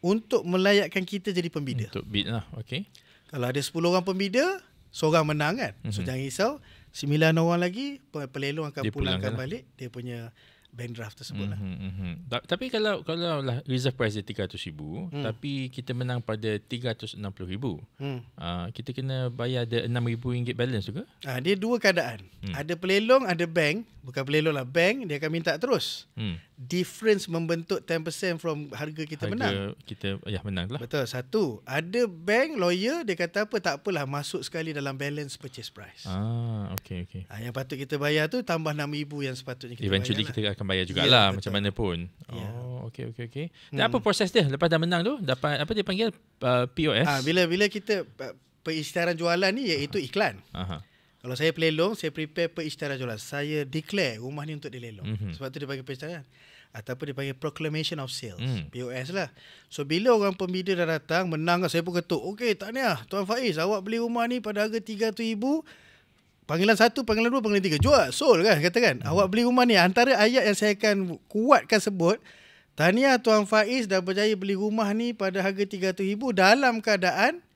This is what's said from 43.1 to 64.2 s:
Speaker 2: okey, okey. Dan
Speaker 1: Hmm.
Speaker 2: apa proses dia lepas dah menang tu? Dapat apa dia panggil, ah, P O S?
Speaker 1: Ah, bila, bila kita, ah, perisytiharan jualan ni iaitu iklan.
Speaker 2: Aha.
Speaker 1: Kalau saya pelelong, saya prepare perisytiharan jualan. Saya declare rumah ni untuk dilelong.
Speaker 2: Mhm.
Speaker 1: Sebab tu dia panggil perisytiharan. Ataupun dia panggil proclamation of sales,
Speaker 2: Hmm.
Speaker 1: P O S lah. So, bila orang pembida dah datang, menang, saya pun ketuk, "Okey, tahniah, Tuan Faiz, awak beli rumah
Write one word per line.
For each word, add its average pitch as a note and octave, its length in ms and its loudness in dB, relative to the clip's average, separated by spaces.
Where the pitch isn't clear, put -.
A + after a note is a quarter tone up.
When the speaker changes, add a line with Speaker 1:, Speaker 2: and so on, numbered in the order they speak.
Speaker 2:
okey, A#2+ 160 -10
okey. C#3 200 -8
Dan D#3 120 -2
Speaker 1:
Hmm. A3 60 2
Speaker 2:
apa A3+ 100 0
proses G3+ 300 2
dia A3+ 140 4
lepas C#3+ 240 2
dah E3 120 4
menang E3+ 240 2
tu? A#3 160 0
Dapat D3 400 -2
apa D3 120 -2
dia G#3+ 120 0
panggil, G#3 260 0
ah, B2 240 4
P D3+ 220 -2
O D3 60 4
S? A2+ 120 4
Speaker 1:
Ah, C#3+ 160 2
bila, E3 240 4
bila F3+ 220 2
kita, G3+ 420 -2
ah, C3 140 -10
perisytiharan D#3+ 520 -2
jualan E3+ 400 2
ni B3 160 -2
iaitu D3 300 -2
iklan. C#3 420 -2
Speaker 2:
Aha. F2+ 300 -8
Speaker 1:
Kalau B2+ 80 -6
saya D#3 160 2
pelelong, D#3+ 400 2
saya F#3+ 160 -6
prepare D#3 400 -4
perisytiharan D3+ 480 -6
jualan. A#2+ 240 -6
Saya D3 420 -4
declare D3 540 -2
rumah C#3+ 320 -8
ni D3+ 80 -8
untuk D3 160 -12
dilelong. A#2+ 340 -12
Speaker 2:
Mhm. G#2 300 -4
Speaker 1:
Sebab C3 160 -10
tu D3 80 -10
dia C#3 80 -8
panggil C3+ 160 -8
perisytiharan. C#3+ 400 -10
Ataupun B2+ 340 -10
dia C#3+ 80 -8
panggil C3+ 240 -6
proclamation D#3 600 -4
of C3 100 -6
sales, G2+ 320 -10
Speaker 2:
Hmm. A#2 260 -2
Speaker 1:
P B2 140 -10
O B2 80 -6
S B2+ 220 -6
lah. F3+ 180 -4
So, - 160 -6
bila E3+ 260 2
orang G3+ 220 6
pembida F#3 400 -2
dah F3 180 2
datang, E3 380 0
menang, E3 380 2
saya E3 140 2
pun F3 120 -4
ketuk, F3 340 0
"Okey, G#3+ 280 -2
tahniah, G3+ 500 -2
Tuan G3 200 -2
Faiz, A3 320 0
awak G3 260 2
beli G#3+ 160 -2
rumah A#3 260 0